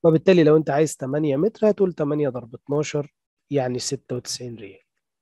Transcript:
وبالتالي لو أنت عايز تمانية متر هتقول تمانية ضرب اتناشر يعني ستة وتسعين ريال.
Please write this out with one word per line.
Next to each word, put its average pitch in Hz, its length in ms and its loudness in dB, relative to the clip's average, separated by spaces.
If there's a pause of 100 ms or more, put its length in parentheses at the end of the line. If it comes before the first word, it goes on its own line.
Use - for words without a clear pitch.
وبالتالي 165 400 4
لو 151 140 6
أنت 156 120 0
عايز 147 280 0
تمانية 139 400 -2
متر 214 320 0
هتقول 196 240 0
تمانية 147 360 -2
ضرب 120 260 -12
اتناشر 147 580 -6 (380)
يعني 127 280 -2
ستة - 360 -8
وتسعين 123 400 -10
ريال. 98 240 -18 (420)